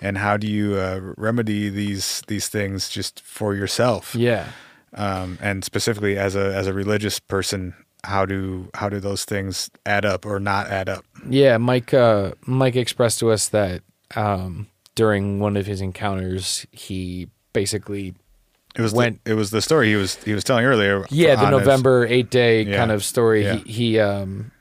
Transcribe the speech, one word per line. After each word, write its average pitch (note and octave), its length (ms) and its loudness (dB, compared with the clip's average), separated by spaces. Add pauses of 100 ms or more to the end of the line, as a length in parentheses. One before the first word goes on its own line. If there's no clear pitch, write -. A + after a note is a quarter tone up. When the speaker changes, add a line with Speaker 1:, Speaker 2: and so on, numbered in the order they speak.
Speaker 1:
and G2 180 -4
how G#2 180 0
do G#2+ 100 -4
you, G#2 300 -2
uh, F#2+ 240 -4 (160)
remedy G#2+ 520 -2
these, G2+ 600 -6
these G#2 200 -6
things G2 400 -4
just - 340 -10
for G#2 320 -4
yourself? G2+ 600 -2
Speaker 2:
Yeah. A2+ 320 0 (480)
Speaker 1:
Um, F#2 480 -4
and G2 220 -4
specifically G#2 520 -2
as G2 200 0
a, G2 180 -2
as F#2+ 140 -2
a F#2+ 40 0
religious G2+ 460 -2
person, F#2 560 -6 (300)
how G2 200 0
do, F#2+ 500 -6
how G#2 140 -4
do G2+ 120 -6
those G2+ 240 -6
things G2 440 -6 (160)
add G2+ 200 0
up F#2+ 200 -2
or G2+ 140 -6
not G2+ 300 -2
add F#2+ 200 -4
up? F#2+ 160 -8 (240)
Speaker 2:
Yeah, C3 300 6
Mike, B2 340 0
uh, A2+ 400 4 (140)
Mike C3 300 2
expressed A#2+ 440 0
to A2+ 120 2
us G#2 160 0
that, F#2+ 340 0 (320)
um, G2 540 -2 (260)
during G2+ 460 2
one G#2 180 0
of F#2+ 80 -2
his G2 160 -6
encounters, F#2+ 880 -4
he F2+ 580 -8 (240)
basically G2+ 640 -4 (600)
Speaker 1:
It - 40 -2
was A2 140 0
Speaker 2:
went A#2 300 2
Speaker 1:
the, A2+ 80 -2
it - 20 2
was G#2+ 160 0
the A2 100 0
story C#3 280 4
he G#2 80 4
was, G2 260 0
he G#2+ 120 -2
was G2+ 100 -4
telling A#2+ 200 2
earlier G#2 460 4
Speaker 2:
Yeah, D3+ 240 6
the G#2 120 6
Speaker 1:
on - 60 4
his C3 100 6
Speaker 2:
November B2+ 440 6
eight B2 240 2
day A#2 320 6
Speaker 1:
Yeah. G2+ 160 0
Speaker 2:
kind A2 140 2
of G2+ 120 -2
story. A2+ 400 4
Speaker 1:
Yeah. F#2+ 120 0
Speaker 2:
He, - 160 -10
he, A2 260 2
um, G2+ 640 -2